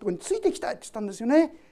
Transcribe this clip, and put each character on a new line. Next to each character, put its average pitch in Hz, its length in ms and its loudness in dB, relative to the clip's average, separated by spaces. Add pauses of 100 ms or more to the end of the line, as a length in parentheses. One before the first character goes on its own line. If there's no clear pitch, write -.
「こ 202 60 -10
こ 190 40 2
に 170 80 -2
つ - 160 -4
い 440 60 0
て 359 120 2
き - 60 -10
た」 - 120 -4
っ - 40 -2
て - 80 -12
言 - 60 -16
っ - 40 -18
た 220 80 -8
ん 208 60 -4
で 196 60 -6
す 185 80 -12
よ 226 60 -4
ね。 302 280 4 (180)